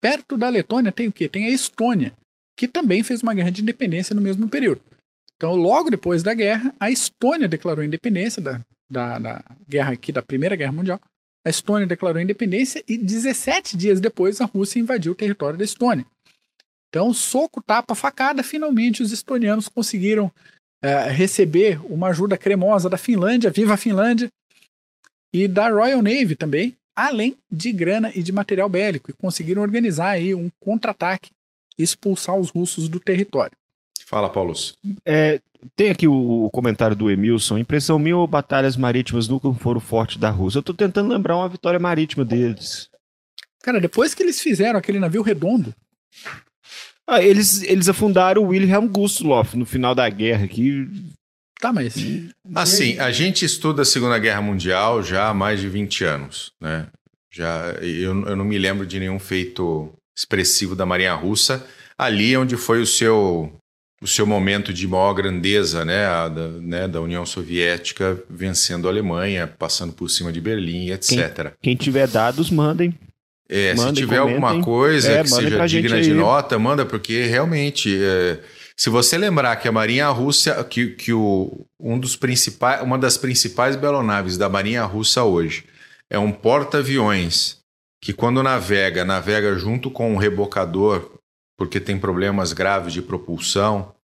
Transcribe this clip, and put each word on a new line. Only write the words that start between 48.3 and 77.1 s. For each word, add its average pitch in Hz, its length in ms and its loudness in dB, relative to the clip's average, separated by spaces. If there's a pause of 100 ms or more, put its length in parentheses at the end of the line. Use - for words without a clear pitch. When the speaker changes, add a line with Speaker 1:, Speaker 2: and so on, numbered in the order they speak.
Speaker 3:
o 196 60 2
Wilhelm 190 380 4
Gustloff 180 720 2
no 120 100 -2
final 127 280 0
da 123 140 2
guerra, 107 400 0
que 131 400 0 (720)
Speaker 1:
Tá, 247 140 -2
mas 127 220 -2 (600)
Speaker 2:
Assim, 151 440 0
a 131 120 0
gente 180 340 0
estuda 151 360 0
a 143 40 4
Segunda 120 340 2
Guerra 104 240 0
Mundial 101 600 0
já 95 280 0
há 107 40 -2
mais 101 240 0
de 98 120 -4
vinte 98 340 -4
anos, 73 560 -6
né? 80 260 -6 (460)
Já, 82 380 -6 (100)
eu, 90 460 -4
eu 101 100 -4
não 98 80 -4
me 104 140 -2
lembro 95 280 0
de 92 140 -8
nenhum 95 180 -4
feito 90 720 -4 (260)
expressivo 95 600 -2
da 95 80 -2
Marinha 90 300 0
Russa 107 520 -2 (300)
ali 120 400 2
onde 127 220 0
foi 117 240 2
o 107 40 0
seu, 98 640 2 (520)
o 101 40 -10
seu 104 200 2
momento 101 440 0
de 92 160 -6
maior 92 280 2
grandeza, 92 680 0
né? 92 220 0
A 85 240 0
da, 80 200 -6
né, 85 400 -6
da 85 120 -6
União 85 240 -6
Soviética 87 1040 -2
vencendo 87 580 -4
a 92 40 2
Alemanha, 92 560 -2
passando 80 480 -6
por - 160 -8
cima 87 200 -4
de 82 120 -6
Berlim, 90 480 -4
et 95 140 -8
cetera. 90 580 -2
Speaker 3:
Quem, 127 120 2
quem 131 100 -6
tiver 135 220 2
dados, 123 440 2
mandem. 165 420 2 (560)
Speaker 2:
É, 95 260 2
se - 60 2
Speaker 3:
Mandem, 131 140 2 (100)
Speaker 2:
tiver 120 140 2
Speaker 3:
comentem. 131 260 2
Speaker 2:
alguma 127 180 2
coisa 139 480 4
Speaker 3:
É, 147 140 4
Speaker 2:
que 143 60 0
Speaker 3:
manda - 120 2
Speaker 2:
seja - 140 2
Speaker 3:
pra 170 100 2
gente 165 180 2
Speaker 2:
digna - 180 2
de 160 80 6
Speaker 3:
aí. 156 60 6
Speaker 2:
nota, 135 420 2
manda, 131 260 2
porque 113 420 -4